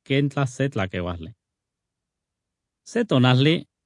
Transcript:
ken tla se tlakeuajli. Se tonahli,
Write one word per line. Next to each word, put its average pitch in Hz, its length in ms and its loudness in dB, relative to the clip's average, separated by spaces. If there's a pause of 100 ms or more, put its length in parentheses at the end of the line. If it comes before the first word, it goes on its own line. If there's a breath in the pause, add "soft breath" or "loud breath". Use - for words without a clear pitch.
ken 139 240 0
tla 139 180 -2
se 135 220 -4
tlakeuajli. 90 640 -6 (1500)
Se 233 200 -4
tonahli, 131 600 2 (200)